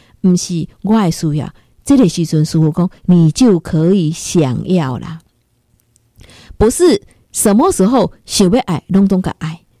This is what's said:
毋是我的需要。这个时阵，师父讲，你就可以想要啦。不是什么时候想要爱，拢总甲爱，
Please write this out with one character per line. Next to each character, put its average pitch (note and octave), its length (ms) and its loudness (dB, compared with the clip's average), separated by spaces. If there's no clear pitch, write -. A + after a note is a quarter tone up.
毋 F3+ 140 2
是 F3 320 -6
我 G#3+ 180 0
的 F3+ 80 0
需 D#3+ 280 -4
要。 - 140 -8
这 C#4 140 2
个 A#3+ 100 4
时 E3+ 200 -4
阵， D#3 180 0
师 D#3+ 140 -2
父 D#3 100 2
讲， F3 180 -2
你 E3+ 240 4
就 G#3 280 2
可 E3 360 0
以 D#3+ 160 0
想 C3 560 -4
要 C#3+ 320 -2
啦。 D#3+ 180 -14
不 G#3+ 100 4
是 D#4 320 2
什 G3+ 240 0
么 E4 160 2
时 F#3+ 160 0
候 A3+ 260 0
想 F#3 280 0
要 A#3+ 80 2
爱， E3 260 -6
拢 G3 220 2
总 F#3+ 120 0
甲 - 200 -4
爱， D#3+ 220 -10